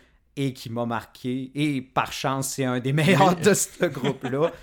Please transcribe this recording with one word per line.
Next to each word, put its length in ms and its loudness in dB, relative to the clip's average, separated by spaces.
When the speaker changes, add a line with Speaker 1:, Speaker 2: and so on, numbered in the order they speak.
Speaker 1:
et 160 -2
qui 180 -16
m'a 160 -2
marqué, 680 -6
et 260 -2
par 300 -4
chance, 380 -4
c'est 140 -4
un 140 0
des 140 -2
meilleurs 440 4
Speaker 2:
Oui. 80 -4
Speaker 1:
de 100 6
ce 320 0
groupe-là, 640 -2